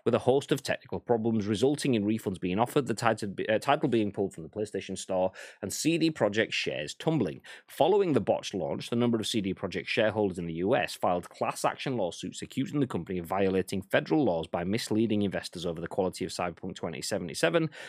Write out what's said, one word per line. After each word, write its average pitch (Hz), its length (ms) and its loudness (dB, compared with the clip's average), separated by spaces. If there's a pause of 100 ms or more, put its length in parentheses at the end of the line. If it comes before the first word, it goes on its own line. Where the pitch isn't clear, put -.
with 117 100 2
a 107 60 6
host 135 320 4
of 139 100 -2
technical - 380 -4
problems, 113 460 2
resulting 127 480 2
in 104 100 2
refunds 107 360 -2
being 92 180 0
offered, 123 280 2
the 120 80 -2
title 110 340 0
be-, 92 200 -6
uh, 107 100 4
title 143 300 2
being 110 240 2
pulled 98 220 -2
from 80 80 -12
the 80 60 -12
PlayStation 98 480 -6
Store, 92 360 0 (280)
and 98 120 -6
C 165 260 2
D 156 120 4
Projekt 107 420 2
shares 73 420 -4
tumbling. 107 460 0 (260)
Following 185 460 4
the 123 80 4
botched - 340 0
launch, 87 360 -4
the 120 60 0
number 117 220 2
of 101 80 -4
C 110 140 -2
D 92 140 -2
Projekt 90 340 -6
shareholders 107 500 2
in 85 80 -4
the 82 80 -4
U 95 220 0
S 85 180 -2
filed 90 340 0
class - 360 -4
action 135 320 -2
lawsuits 90 460 -4
accusing 135 380 -4
the 131 60 2
company 92 320 -4
of 85 80 -6
violating 95 560 0
federal 156 420 2
laws 85 220 0
by 87 180 -4
misleading 107 580 2
investors 87 440 -4
over 82 140 -4
the 85 80 -6
quality 92 360 -2
of 87 60 -6
Cyberpunk 87 440 -6
twenty 82 280 -8
seventy-seven, 156 680 0 (180)